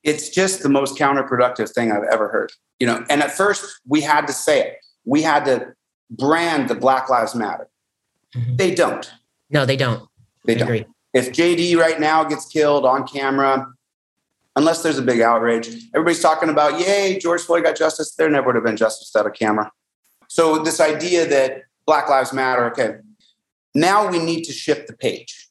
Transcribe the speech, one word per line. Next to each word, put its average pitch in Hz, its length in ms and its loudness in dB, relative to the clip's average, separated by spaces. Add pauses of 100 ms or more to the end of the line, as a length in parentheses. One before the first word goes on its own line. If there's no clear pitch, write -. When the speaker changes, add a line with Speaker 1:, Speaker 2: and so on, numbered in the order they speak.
Speaker 1:
It's 151 240 -2
just 190 360 -2
the 143 60 2
most 139 280 0
counterproductive 127 720 0
thing 117 220 -2
I've 104 200 -2
ever 110 160 0
heard. 104 240 -4 (280)
You 123 80 0
know, 123 220 -2
and 147 140 2
at - 140 -2
first 202 500 -2
we 147 140 2
had 147 260 0
to 143 60 -6
say 143 260 2
it. - 180 -4 (280)
We 139 160 2
had 147 240 0
to 127 280 -2 (360)
brand 147 600 -2
the 117 60 -2
Black 127 340 0
Lives 120 260 0
Matter. 101 340 -6 (640)
Speaker 2:
Mm-hmm. 123 220 -4
Speaker 1:
They 180 180 0
don't. - 340 -2 (400)
Speaker 2:
No, 143 160 4
they 135 120 0
don't. 123 260 -2 (420)
Speaker 1:
They 117 100 2
Speaker 2:
I - 20 -4
Speaker 1:
don't. 117 100 0
Speaker 2:
agree. 113 180 -4 (280)
Speaker 1:
If 127 180 2
J 170 240 2
D 175 200 0
right 165 240 2
now 156 240 2
gets 147 220 -4
killed 147 400 2
on 131 220 2
camera, 139 600 0 (880)
unless 160 260 2
there's 156 160 0
a 135 40 -4
big 120 200 2
outrage, 117 480 2 (240)
everybody's 165 280 0
talking 160 280 2
about, 151 300 2
"Yay, 196 400 0
George 170 220 -2
Floyd 170 220 0
got 156 120 0
justice." 156 400 -4
There 160 140 2
never 139 180 2
would 123 80 2
have 113 80 0
been 110 140 -2
justice 110 360 -2
without 107 140 2
a 104 40 -4
camera. 107 400 -2 (560)
So 160 320 2
this 156 200 -2
idea 160 480 2
that 135 360 0 (220)
Black 151 240 2
Lives 135 240 2
Matter, 127 380 0
okay. 110 240 -2 (800)
Now 196 320 4
we 175 120 -2
need 165 240 -4
to 151 80 -12
shift 135 360 -4
the 117 60 -18
page. - 580 -8